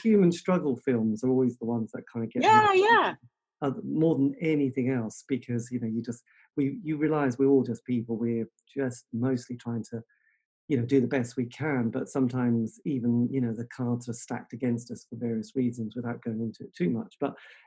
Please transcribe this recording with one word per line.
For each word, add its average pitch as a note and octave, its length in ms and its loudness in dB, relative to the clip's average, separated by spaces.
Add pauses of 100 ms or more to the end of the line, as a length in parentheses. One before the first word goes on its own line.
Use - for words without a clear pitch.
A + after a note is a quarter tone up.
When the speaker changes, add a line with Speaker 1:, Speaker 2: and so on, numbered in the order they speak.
Speaker 1:
human G3+ 300 6
struggle D3+ 440 0
films A2 480 0
are B2+ 40 2
always B2+ 300 2
the A2+ 80 -8
ones A2+ 260 -4
that - 180 -12
kinda A2+ 180 -4
get - 120 -4
me D4+ 80 2
Speaker 2:
Yeah, G#4+ 240 6
yeah. F#4+ 420 4 (460)
Speaker 1:
uh, C#3 120 0 (120)
more D#3 300 2
than C#3 260 2
anything C#3 500 0
else, A2+ 380 -4
because, A#2+ 420 -4
you B2 100 -4
know, A2+ 80 -4
you A2 140 -2
just, A#2+ 200 -10 (340)
we, C#3 260 -2
you D#3 140 -4
realise D3 420 2
we're C3+ 100 4
all C3+ 160 6
just A#2 200 -6
people. A#2 320 -2
We're A#2 320 -2 (260)
just C3 380 -4
mostly B2 440 -2
trying A#2 340 -6
to, A2+ 120 -10 (680)
you D3 100 2
know, A#2+ 80 0
do C3+ 140 4
the B2 80 4
best B2 280 -2
we B2 100 -2
can, B2+ 440 -2
but B2+ 180 -4
sometimes A#2+ 800 0
even, A#2+ 440 0
you C3+ 100 -2
know, A#2 120 0
the A2+ 140 -8 (100)
cards A#2+ 320 -4
are A#2 60 -4
stacked - 380 -10
against A#2+ 380 -4
us A#2 200 -14
for A#2 60 -12
various A#2 400 -4
reasons A#2+ 400 -2
without A#2+ 260 -6
going A2+ 180 -6
into A2+ 240 -8
it - 100 -18
too F3 140 -2
much. A2+ 320 -4
But, C#3 140 -4 (320)